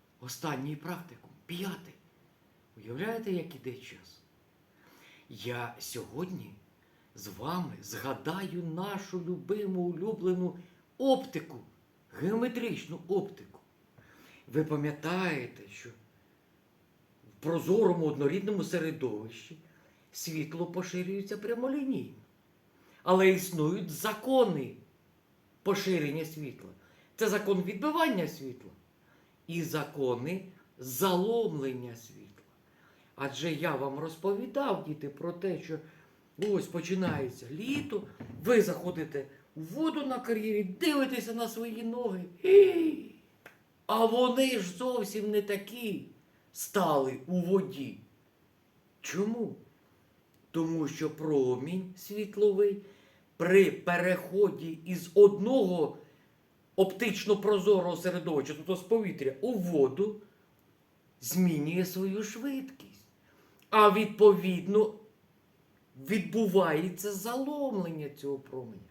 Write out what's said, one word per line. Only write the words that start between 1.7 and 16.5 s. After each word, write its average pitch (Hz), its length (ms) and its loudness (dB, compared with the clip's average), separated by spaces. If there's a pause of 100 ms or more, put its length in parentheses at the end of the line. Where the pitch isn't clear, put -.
Уявляєте, 196 540 -6
як 170 240 -4
іде 123 180 -10
час? - 480 -20 (1080)
Я 120 500 -8
сьогодні 123 760 -10 (640)
з 101 120 -16
вами 147 540 -6
згадаю 160 840 -6
нашу 185 560 -6
любиму, 185 600 -4
улюблену 180 760 -2 (400)
оптику, 240 640 0 (600)
геометричну 226 880 -2
оптику. - 520 -4 (880)
Ви 147 160 0
пам'ятаєте, 147 1080 -4
що - 200 -18 (1500)